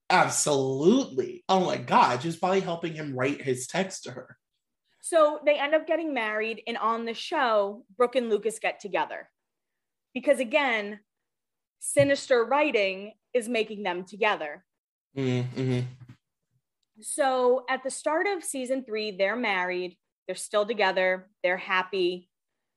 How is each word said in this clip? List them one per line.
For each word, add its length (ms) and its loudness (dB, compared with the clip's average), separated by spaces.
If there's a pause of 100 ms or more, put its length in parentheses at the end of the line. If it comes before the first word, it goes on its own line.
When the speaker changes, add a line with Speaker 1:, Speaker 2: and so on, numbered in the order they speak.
Speaker 1:
Absolutely. 1400 2
Oh 180 4
my 100 0
God. 460 4
She 60 -2
was 80 -4
probably 260 0
helping 320 -4
him 200 -8
write 280 -2
his 260 -2
text 360 -4
to 60 -12
her. 280 -16 (640)
Speaker 2:
So 420 4
they 140 4
end 160 0
up 120 2
getting 260 0
married, 540 -4
and 100 -6
on 280 -2
the 100 -6
show, 680 0 (120)
Brooke 200 0
and 120 0
Lucas 300 -2
get 220 -4
together. 500 -4 (840)
Because 280 0
again, 600 0 (800)
sinister 680 2
writing 680 0 (180)
is 160 0
making 340 -2
them 220 -4
together. 600 -2 (520)
Speaker 1:
Mm, 380 0
mm-hmm. 260 0 (1200)
Speaker 2:
So 680 2
at 140 -2
the 80 -4
start 360 -2
of 180 -2
season 400 -4
three, 260 -4
they're 260 0
married, 600 -2 (300)
they're 100 -6
still 300 0
together, 640 0 (120)
they're 140 0
happy. 720 -2 (480)